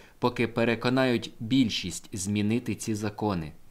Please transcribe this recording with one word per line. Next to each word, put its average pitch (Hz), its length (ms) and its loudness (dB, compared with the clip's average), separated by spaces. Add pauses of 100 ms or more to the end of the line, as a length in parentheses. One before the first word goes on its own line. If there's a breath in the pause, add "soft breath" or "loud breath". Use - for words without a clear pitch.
(180 loud breath)
поки 120 300 2
переконають 117 920 2
більшість 113 760 0
змінити 104 580 0
ці 110 200 -4
закони. 101 580 -2 (180)